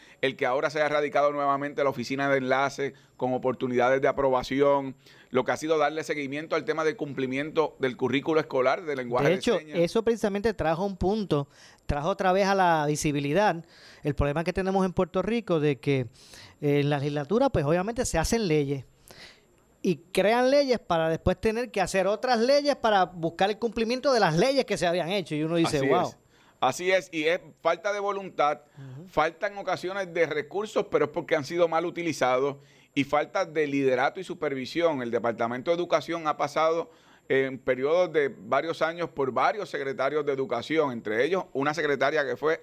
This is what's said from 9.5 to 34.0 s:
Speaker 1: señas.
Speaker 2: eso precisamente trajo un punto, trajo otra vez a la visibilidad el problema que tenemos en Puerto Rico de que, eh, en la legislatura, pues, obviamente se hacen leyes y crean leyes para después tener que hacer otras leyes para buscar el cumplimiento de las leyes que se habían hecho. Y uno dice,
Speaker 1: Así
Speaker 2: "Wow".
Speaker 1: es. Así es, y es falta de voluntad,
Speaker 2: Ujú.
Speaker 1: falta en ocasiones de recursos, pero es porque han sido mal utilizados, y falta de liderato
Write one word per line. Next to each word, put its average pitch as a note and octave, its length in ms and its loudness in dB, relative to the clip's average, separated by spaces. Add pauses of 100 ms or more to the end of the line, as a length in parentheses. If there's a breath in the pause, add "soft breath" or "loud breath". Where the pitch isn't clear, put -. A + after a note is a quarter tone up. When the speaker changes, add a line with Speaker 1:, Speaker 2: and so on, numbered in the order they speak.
Speaker 1:
señas. D#3 220 -6
Speaker 2:
eso G#3 240 0
precisamente G#3 500 0
trajo D#3+ 300 0
un G3+ 120 -4
punto, F3+ 520 0 (380 loud breath)
trajo C#3+ 220 -2
otra F#3+ 240 2
vez F#3+ 140 4
a G3 80 4
la E3+ 320 4
visibilidad D3+ 800 0 (400 loud breath)
el D3 100 -2
problema C#3+ 300 -2
que F3 80 -2
tenemos F#3+ 340 0
en F3+ 60 -2
Puerto F#3 300 0
Rico G#3 360 0
de D3 220 0
que, C3 260 0 (540 loud breath)
eh, C#3+ 200 2
en C#3+ 100 2
la D3 80 0
legislatura, D3 520 0
pues, D#3+ 140 -2
obviamente F#3 400 0
se - 120 -4
hacen G#3+ 300 0
leyes C#3+ 380 0 (960 loud breath)
y F3+ 140 0 (160)
crean A#3 380 4
leyes C4+ 280 4
para E3 300 0
después E3 320 0
tener A3 320 -2
que G3+ 80 -2
hacer F#3 260 2
otras A3 320 0
leyes C#4+ 380 2
para G#3 280 4
buscar F3+ 460 -2
el G#3+ 80 -4
cumplimiento A#3+ 540 0
de A#3 80 4
las E3 160 4
leyes C4 280 2
que G3+ 120 -2
se D#3 100 -2
habían E3+ 240 0
hecho. F#3 240 -4
Y D3+ 80 -2
uno D#3+ 140 -2
dice, D#3+ 220 2
Speaker 1:
Así C3+ 100 0
Speaker 2:
"Wow". E3+ 200 4
Speaker 1:
es. - 80 -14 (440 soft breath)
Así F3 320 0
es, F#3 200 2
y D#3 120 -4
es F3 160 2 (200)
falta E3+ 320 0
de G#3 60 -2
voluntad, F#3+ 600 -2 (180)
Speaker 2:
Ujú. C3+ 300 -18
Speaker 1:
falta E3 400 -2
en G3+ 100 -8
ocasiones F#3 560 -4
de E3+ 120 4
recursos, D3+ 640 -4
pero D3 160 2
es D3 40 -6
porque E3 240 -2
han D3+ 100 -2
sido E3+ 220 0
mal E3 200 0
utilizados, C#3 720 -2 (400 soft breath)
y C#3+ 60 0
falta D#3 420 0
de D#3 220 -2
liderato C#3 540 0